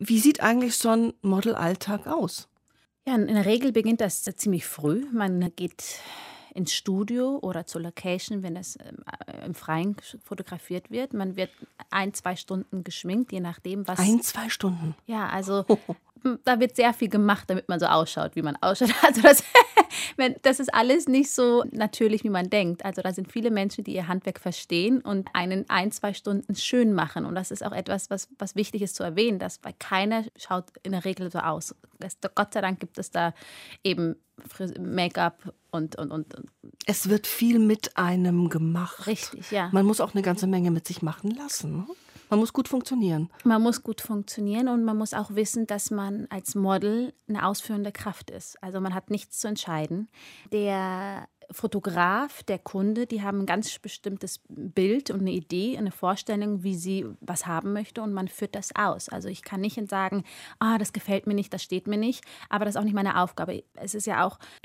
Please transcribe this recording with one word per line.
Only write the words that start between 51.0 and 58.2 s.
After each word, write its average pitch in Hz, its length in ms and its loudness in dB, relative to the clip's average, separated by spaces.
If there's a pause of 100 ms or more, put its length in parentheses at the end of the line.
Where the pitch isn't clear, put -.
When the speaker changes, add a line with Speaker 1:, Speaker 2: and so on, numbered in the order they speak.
Speaker 2:
Fotograf, 202 920 0
der 190 140 -4
Kunde, 208 480 -2
die 220 140 -4
haben 202 200 -4
ein 196 60 -2
ganz 185 320 -2
bestimmtes - 720 -10
Bild 196 600 0
und 202 100 -2
eine 185 120 0
Idee, 185 440 -4
eine 196 140 -4
Vorstellung, 202 720 -2
wie 190 120 -2
sie 180 300 -4 (160)
was - 260 -8
haben 180 280 -4
möchte 214 260 -8
und 214 140 -4
man 190 140 -4